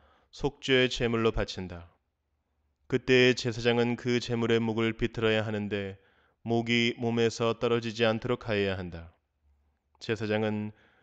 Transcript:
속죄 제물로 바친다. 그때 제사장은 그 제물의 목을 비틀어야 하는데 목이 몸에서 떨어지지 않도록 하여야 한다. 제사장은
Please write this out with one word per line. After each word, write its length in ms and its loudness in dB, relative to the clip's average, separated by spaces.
속죄 580 0
제물로 420 0
바친다. 580 -6
그때 460 4
제사장은 600 0
그 240 -2
제물의 400 0
목을 340 0
비틀어야 520 0
하는데 520 -6
목이 560 2
몸에서 600 0
떨어지지 460 0
않도록 440 -2
하여야 280 0
한다. 360 -12
제사장은 720 -2